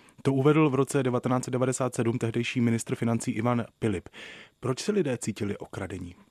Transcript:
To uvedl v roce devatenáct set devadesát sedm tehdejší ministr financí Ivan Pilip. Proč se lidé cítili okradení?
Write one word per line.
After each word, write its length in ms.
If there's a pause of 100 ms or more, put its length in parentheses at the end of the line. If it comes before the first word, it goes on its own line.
(220)
To 120
uvedl 360
v 40
roce 280
devatenáct 420
set 60
devadesát 440
sedm 240
tehdejší 420
ministr 340
financí 360
Ivan 340 (140)
Pilip. 300 (520)
Proč 200
se 120
lidé 260
cítili 400
okradení? 560 (160)